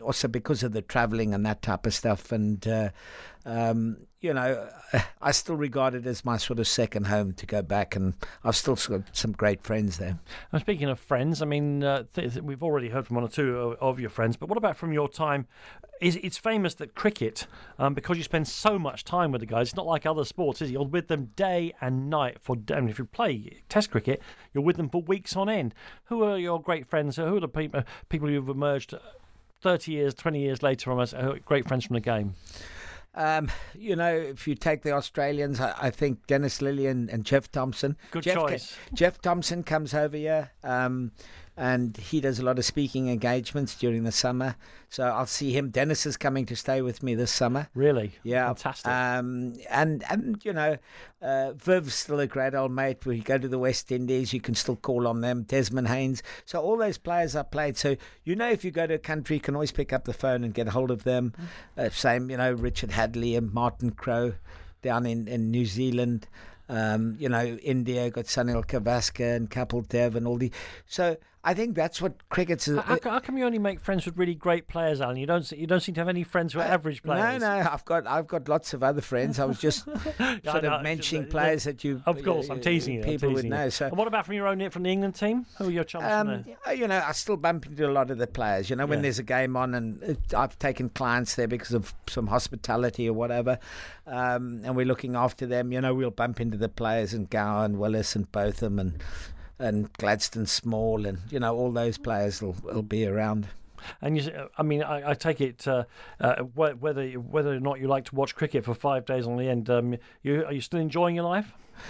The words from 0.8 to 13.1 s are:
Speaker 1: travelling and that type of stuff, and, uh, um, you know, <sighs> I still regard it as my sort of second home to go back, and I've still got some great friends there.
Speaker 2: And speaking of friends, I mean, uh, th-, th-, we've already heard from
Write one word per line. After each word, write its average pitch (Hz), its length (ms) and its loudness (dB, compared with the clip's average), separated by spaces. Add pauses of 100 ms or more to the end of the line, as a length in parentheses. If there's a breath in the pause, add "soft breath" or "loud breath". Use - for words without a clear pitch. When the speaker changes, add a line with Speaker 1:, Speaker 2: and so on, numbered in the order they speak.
Speaker 1:
travelling 113 500 2
and 101 140 2
that 107 160 -2
type 101 240 0
of 107 80 2
stuff, - 360 0
and, 107 380 0
uh, 110 220 0 (560 loud breath)
um, 113 500 0 (240)
you 160 140 0
know, 123 340 0 (240)
<sighs> - 300 0
I 143 100 4
still 160 240 0
regard 131 380 0
it 123 120 -6
as 123 180 -2
my 117 120 2
sort 113 220 -2
of 113 100 2
second 107 380 2
home 104 280 2
to - 120 -10
go 104 160 0
back, 101 340 0
and 95 160 2 (320 loud breath)
I've 113 120 4
still - 200 2
got 98 260 -2 (140)
some 110 160 0
great 101 300 2
friends 104 340 0
there. 90 220 -4 (340 loud breath)
Speaker 2:
And 156 80 2
speaking 143 300 0
of 127 100 -4
friends, 143 400 0
I 156 60 0
mean, 147 360 0
uh, 139 300 2
th-, 123 220 -2
th-, 160 100 -6
we've 139 180 -8
already 147 280 0
heard 127 160 -2
from 120 100 -2